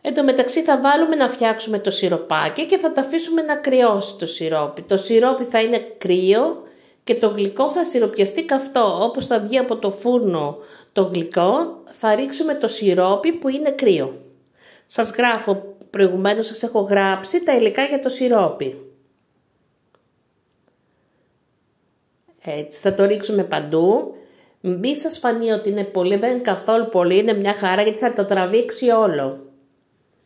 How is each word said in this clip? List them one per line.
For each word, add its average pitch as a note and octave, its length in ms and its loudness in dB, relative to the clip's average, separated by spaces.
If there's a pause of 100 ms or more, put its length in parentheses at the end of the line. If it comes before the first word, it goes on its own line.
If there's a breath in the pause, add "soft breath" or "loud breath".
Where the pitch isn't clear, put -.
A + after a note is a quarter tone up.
Εν C4+ 120 -4
τω C#4+ 100 0
μεταξύ C4 380 2
θα D4 200 2
βάλουμε D4+ 340 2
να C4 140 2
φτιάξουμε A3 500 -2
το G3 120 -2
σιροπάκι E3 760 -2
και F#4+ 120 2
θα E4+ 140 0
τα C4+ 100 0
αφήσουμε E4 400 -2
να D4+ 140 0
κρυώσει B3 600 2
το F3 80 -6
σιρόπι. D#3 560 -4
Το F#3+ 160 0
σιρόπι A#3 460 2
θα A#3 180 0
είναι A#3 180 0 (180)
κρύο F#3+ 640 2 (400 loud breath)
και A#3 120 0
το A3+ 120 0
γλυκό G#3 440 0
θα F4 140 -2
σιροπιαστεί A3 580 0
καυτό. A#3+ 600 0
Όπως B3 220 -4
θα A#3 140 0
βγει G#3 180 -2
από B3+ 180 0
το G3+ 160 -4
φούρνο G3 640 -2 (340 loud breath)
το G3 120 2
γλυκό, F3+ 760 0 (100)
θα G#3+ 240 0
ρίξουμε C#4 380 -4
το A#3+ 140 -2
σιρόπι G3 640 2
που E4 160 -6
είναι C#4+ 240 -2
κρύο. D#3+ 500 0 (640 soft breath)
Σας A3+ 260 -4
γράφω, A3 640 0 (140)
προηγουμένως G3 580 0
σας - 160 -10
έχω A3+ 160 -2
γράψει G3 640 0
τα D4 120 2
υλικά A3+ 280 2
για C#4 160 -2
το C4+ 100 -2
σιρόπι. F#3+ 760 0 (3500)
Έτσι, D3+ 360 -10
θα F#3+ 140 0
το G3 120 4
ρίξουμε G3+ 380 0
παντού. D#3+ 720 0 (460 loud breath)
Μη F#3+ 360 -2
σας D#4 220 -6
φανεί A3+ 320 -2
ότι G#3+ 180 -2
είναι G3+ 140 -2
πολύ, F#3+ 320 0
δεν A#3 160 0
είναι B3 80 -2
καθόλου A3+ 500 0
πολύ, F3+ 280 4
είναι A3 160 2
μια G3+ 200 0
χαρά, G3+ 280 0
γιατί G#3+ 160 0
θα A#3+ 160 0
το G3+ 120 0
τραβήξει G3+ 640 0
όλο. D#3+ 540 2 (840)